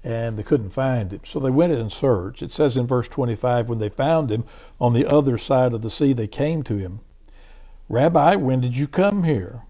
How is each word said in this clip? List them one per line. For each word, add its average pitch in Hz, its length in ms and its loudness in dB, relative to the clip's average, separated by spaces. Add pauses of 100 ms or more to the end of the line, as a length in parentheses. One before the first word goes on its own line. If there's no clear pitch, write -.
and 117 340 -4
they 104 60 -6
couldn't 110 280 0
find 123 420 -2
him. 98 120 -12
So - 140 -8
they 135 120 0
went 165 220 4
in 113 180 -2
search. 104 520 0
It - 100 -10
says 139 240 2
in 123 120 0
verse 123 180 0
twenty-five, 120 640 -2
"When 117 100 -4
they 107 100 -2
found 143 440 0
him 113 120 -2 (360)
on 120 140 4
the 139 120 4
other 139 320 2
side 127 340 2
of 110 100 -4
the 113 80 -6
sea, 139 220 2
they 117 140 -2
came 151 380 -4
to 107 120 -4
him. 95 240 -8 (880)
'Rabbi, 160 480 4
when 131 240 2
did 123 160 -2
you 143 120 -2
come 202 360 2
here?' 113 460 -2